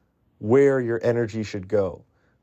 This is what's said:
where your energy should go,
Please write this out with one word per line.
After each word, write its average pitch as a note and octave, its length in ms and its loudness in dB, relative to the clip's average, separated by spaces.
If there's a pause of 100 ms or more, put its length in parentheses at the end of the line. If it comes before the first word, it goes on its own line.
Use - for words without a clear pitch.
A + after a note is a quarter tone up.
(380)
where C3+ 420 4
your A#2 220 -4
energy A2+ 400 -2
should G2 260 -10
go, G2+ 360 -2 (380)